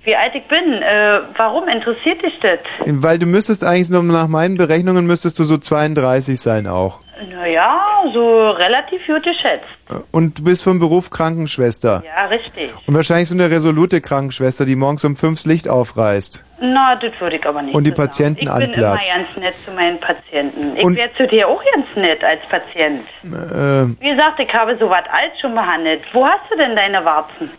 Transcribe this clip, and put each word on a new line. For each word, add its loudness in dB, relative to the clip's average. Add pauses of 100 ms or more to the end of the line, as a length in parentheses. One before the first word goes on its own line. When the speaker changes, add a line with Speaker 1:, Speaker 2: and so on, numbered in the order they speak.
Speaker 1:
Wie 2
alt 0
ich -8
bin? 2 (100)
Äh, 2 (160)
warum 0
interessiert -2
dich -2
das? 2 (280)
Speaker 2:
Weil 2
du 0
müsstest 2
eigentlich, 2
so 4
nach 2
meinen 0
Berechnungen, 2
müsstest 0
du 2
so 2
zweiunddreißig 0
sein 0
auch. -2 (360)
Speaker 1:
Na -6
ja, 2 (360)
so 4
relativ 0
gut 0
geschätzt. -2 (440)
Speaker 2:
Und 0
du -10
bist 2
vom 4
Beruf 2
Krankenschwester. 0
Speaker 1:
Ja, -2
richtig. -6 (160)
Speaker 2:
Und 2
wahrscheinlich 2
so -4
eine 2
resolute 2
Krankenschwester, -2
die 2
morgens 0
um 0
fünf -2
das -12
Licht 0
aufreißt. 0 (160)
Speaker 1:
Na, 4
das -6
würde -4
ich -4
aber -2
nicht -6
Speaker 2:
Und 2
die 4
Speaker 1:
so -4
sagen. 0
Speaker 2:
Patienten -2
Speaker 1:
Ich -4
bin 2
Speaker 2:
anplagt. 0
Speaker 1:
immer -2
ganz -14
nett -4 (120)
zu -14
meinen -2
Patienten. -4
Ich 2
Speaker 2:
Und 2
Speaker 1:
wär -2
zu 0
dir 4
auch 0 (120)
ganz -2
nett 0
als 0
Patient. -4 (220)
Speaker 2:
Ähm. 0
Speaker 1:
Wie -2
gesagt, 2
ich -2
habe 0
so 2
was 2
alt 0 (100)
schon -4
behandelt. -2 (140)
Wo 4
hast 0
du -2
denn 0
deine 0
Warzen? -2